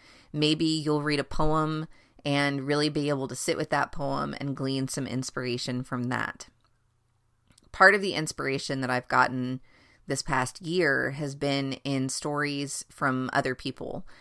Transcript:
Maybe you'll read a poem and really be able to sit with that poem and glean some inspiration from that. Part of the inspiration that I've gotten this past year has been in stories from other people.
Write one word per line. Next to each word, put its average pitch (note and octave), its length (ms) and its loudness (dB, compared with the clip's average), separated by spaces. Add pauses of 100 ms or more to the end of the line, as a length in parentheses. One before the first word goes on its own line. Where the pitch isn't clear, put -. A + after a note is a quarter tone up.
(340)
Maybe D#3 320 2
you'll D3+ 360 2
read D3 180 2
a C3+ 40 0
poem D#3 600 2 (380)
and C#3+ 440 0
really D3 200 2
be D3 200 0
able C3+ 180 0
to - 80 -8
sit - 220 -2
with D3+ 140 -4
that C#3+ 200 0
poem C#3 480 -4
and C#3 180 -4
glean C3+ 300 -2
some C3+ 220 -4
inspiration B2+ 760 -4
from B2 220 -6
that. B2 420 -4 (1300)
Part G3 240 8
of G3+ 40 2
the F#3+ 140 0
inspiration C#3 680 -2
that B2+ 100 0
I've B2+ 180 0
gotten B2+ 520 2 (460)
this C#3 160 -2
past B2+ 400 -2
year D3+ 480 2
has C#3 240 -6
been C#3 400 -2 (100)
in C3+ 240 0
stories C#3+ 800 -4
from C3 440 -2
other C3 240 0
people. - 500 -8 (140)